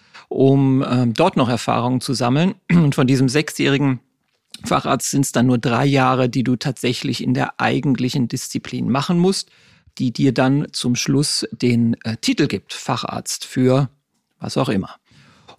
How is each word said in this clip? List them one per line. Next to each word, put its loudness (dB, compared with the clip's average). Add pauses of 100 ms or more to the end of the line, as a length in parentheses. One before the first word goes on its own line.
(280)
um, 4
ähm, 2
dort 2
noch 2
Erfahrungen 0
zu -4
sammeln. 0
<clears throat> -10
Und 4
von 2
diesem 4
sechsjährigen 0 (640)
Facharzt -2
sind's 0
dann 2
nur 2
drei 0
Jahre, 2
die -2
du 0
tatsächlich -4
in 0
der -4
eigentlichen 0
Disziplin -8
machen 0
musst, 0 (480)
die -2
dir 2
dann 2
zum -2
Schluss -2
den, 0
äh, -6
Titel 0
gibt, -8
Facharzt -8
für 2 (500)
was -6
auch 0
immer. -4 (640)